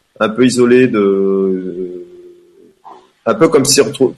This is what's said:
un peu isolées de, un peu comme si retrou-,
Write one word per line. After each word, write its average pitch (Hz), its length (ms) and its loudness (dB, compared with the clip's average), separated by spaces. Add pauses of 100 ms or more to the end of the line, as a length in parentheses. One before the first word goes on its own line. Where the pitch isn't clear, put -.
(200)
un 107 100 0
peu 117 160 0
isolées 123 420 4
de, 95 1160 -2 (1200)
un 113 80 0
peu 160 140 2
comme 135 180 0
si - 160 2
retrou-, 123 360 -2